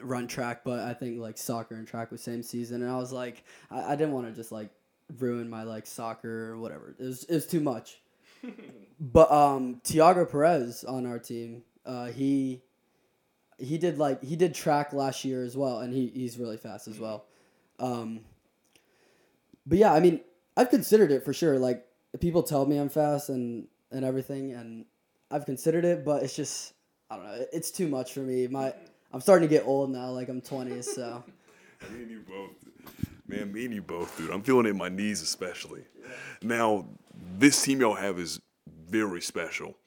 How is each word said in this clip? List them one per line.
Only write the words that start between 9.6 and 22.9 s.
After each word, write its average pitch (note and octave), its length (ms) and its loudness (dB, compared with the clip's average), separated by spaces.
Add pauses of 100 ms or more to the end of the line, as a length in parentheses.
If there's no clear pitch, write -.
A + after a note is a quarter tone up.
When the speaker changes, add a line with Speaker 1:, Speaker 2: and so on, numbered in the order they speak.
Speaker 1:
Tiago E3+ 420 6
Perez D3 580 2
on B2+ 220 -6
our A#2+ 140 -6
team, A#2 440 -10 (220)
uh, B2 220 -8
he, C3+ 560 0 (960)
he C#3 180 -4
did, D#3 220 0
like, C#3 240 0
he C#3 120 -4
did E3 200 4
track D3 360 2
last C#3 320 -2
year B2+ 200 -2
as A#2+ 120 -8
well, B2+ 260 -2
and B2 120 -6
he, C3 140 0
he's A#2+ 320 -8
really A2+ 180 -6
fast G#2+ 300 -14
as G#2+ 80 -14
Speaker 2:
Mm-hmm. A2 80 -10
Speaker 1:
well. G#2+ 220 -8 (520)
Um, A#2 440 -6 (1500)
but D3+ 100 4
yeah, G3+ 160 8
I D#3 60 8
mean, E3+ 220 6 (340)
I've B3 160 6
considered G#3+ 400 8
it C3 120 2
for C#3+ 80 -2
sure. C#3 280 4
Like, B2+ 260 2 (340)
people E3+ 220 4
tell D3 240 2
me D3 120 2
I'm C#3+ 120 0
fast D3 400 2